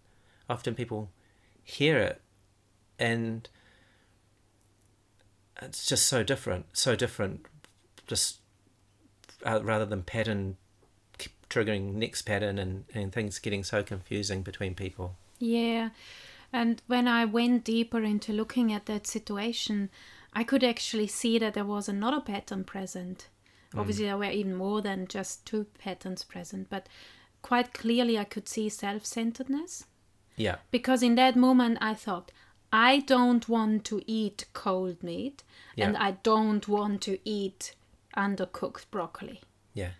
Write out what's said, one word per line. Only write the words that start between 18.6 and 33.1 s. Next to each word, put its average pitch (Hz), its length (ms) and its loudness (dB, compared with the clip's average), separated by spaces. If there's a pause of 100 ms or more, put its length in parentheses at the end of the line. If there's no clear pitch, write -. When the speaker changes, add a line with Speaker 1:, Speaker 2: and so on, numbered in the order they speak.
Speaker 2:
at 208 140 -6
that 208 180 -4
situation, 208 840 -4 (440)
I 226 100 -2
could 254 200 4
actually 233 440 0
see 226 300 2
that 220 160 2
there 202 120 -2
was 202 220 -4
another 220 340 0
pattern 202 420 -6
present. 185 640 -10 (460)
Speaker 1:
Mm. - 60 -4
Speaker 2:
Obviously, 104 260 -2
there 98 120 -2
were 98 140 -2
even 196 240 -2
more 196 260 0
than 196 260 -4
just - 380 -8
two 214 220 -4 (100)
patterns 185 460 -8
present, 190 460 -12
but 196 200 -8 (540)
quite 247 300 0
clearly 233 440 2
I 208 60 0
could - 260 -8
see 214 180 -2
self-centeredness. 233 1200 -4 (500)
Speaker 1:
Yeah. 98 200 0 (160)
Speaker 2:
Because 247 320 4
in 240 120 6
that 254 200 6
moment 247 460 6
I 220 120 0
thought, 185 380 -6 (420)
"I 247 260 8
don't 247 480 6